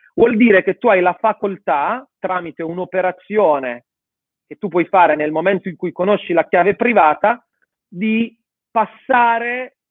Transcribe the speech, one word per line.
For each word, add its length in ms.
Vuol 240
dire 260
che 140
tu 120
hai 120
la 180
facoltà, 880
tramite 440
un'operazione 1200
che 80
tu 120
puoi 180
fare 280
nel 160
momento 380
in 80
cui 160
conosci 400
la 160
chiave 260
privata, 720
di 480
passare 1080